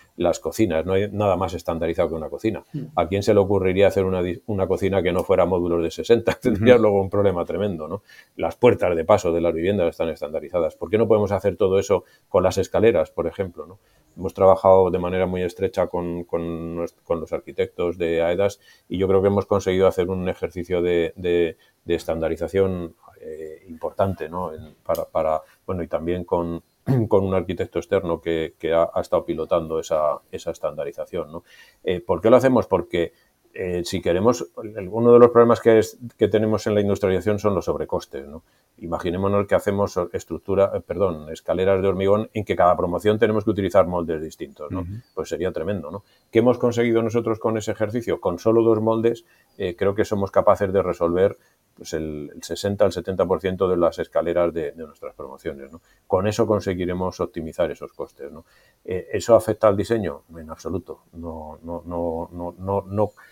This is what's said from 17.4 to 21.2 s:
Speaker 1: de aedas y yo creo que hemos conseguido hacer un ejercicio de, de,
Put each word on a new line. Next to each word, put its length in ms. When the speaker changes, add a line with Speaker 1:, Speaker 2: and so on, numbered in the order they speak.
Speaker 1:
de 240
aedas 400
y 100
yo 120
creo 120
que 60
hemos 180
conseguido 400
hacer 240
un 200
ejercicio 520
de, 360
de, 400